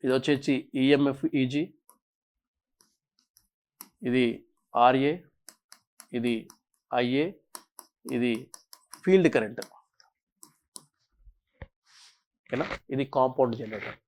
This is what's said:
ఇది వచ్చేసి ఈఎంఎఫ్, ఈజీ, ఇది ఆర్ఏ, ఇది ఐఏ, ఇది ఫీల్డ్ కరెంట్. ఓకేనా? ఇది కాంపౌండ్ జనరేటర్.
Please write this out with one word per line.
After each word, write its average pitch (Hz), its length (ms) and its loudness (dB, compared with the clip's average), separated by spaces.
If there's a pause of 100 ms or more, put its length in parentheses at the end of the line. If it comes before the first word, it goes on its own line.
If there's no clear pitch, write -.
ఇది 127 120 0
వచ్చేసి 139 420 0 (260)
ఈఎంఎఫ్, 139 440 2 (100)
ఈజీ, 135 280 0 (2500)
ఇది 123 220 2 (500)
ఆర్ఏ, 131 380 4 (1000)
ఇది 120 220 -2 (560)
ఐఏ, 127 340 0 (920)
ఇది 120 160 0 (720)
ఫీల్డ్ 185 320 6
కరెంట్. 110 260 -2 (2750)
ఓకేనా? - 280 -6 (240)
ఇది 135 140 -2 (120)
కాంపౌండ్ 127 400 2
జనరేటర్. 107 400 -10 (120)